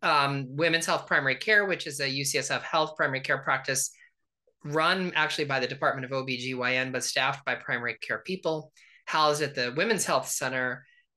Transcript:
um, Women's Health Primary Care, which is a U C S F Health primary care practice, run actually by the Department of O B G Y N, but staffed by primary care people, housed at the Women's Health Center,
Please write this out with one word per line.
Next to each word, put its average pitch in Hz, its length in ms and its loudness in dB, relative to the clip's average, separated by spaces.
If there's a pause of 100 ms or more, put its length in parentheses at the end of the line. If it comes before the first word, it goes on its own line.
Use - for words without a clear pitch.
um, 139 480 2
Women's 160 360 2
Health 160 220 0
Primary 139 280 2
Care, 208 300 4
which 175 220 -2
is 143 140 -6
a 139 80 0
U 139 160 -2
C 143 120 0
S 135 140 -2
F 127 120 -2
Health 160 340 0
primary 135 240 0
care 135 180 0
practice, 135 520 0 (720)
run 165 520 2
actually 156 300 0
by 135 140 0
the 127 80 0
Department 139 360 -2
of 127 80 -8
O 135 120 -2
B 131 140 -4
G 127 160 -6
Y 123 220 0
N, 131 160 0
but 123 120 -2
staffed 139 420 0
by 127 100 0
primary 120 460 -4
care 110 180 -4
people, 160 520 -4 (340)
housed 151 360 2
at 139 140 -2
the 123 200 -2
Women's 190 300 0
Health 135 240 0
Center, 127 560 -4 (320)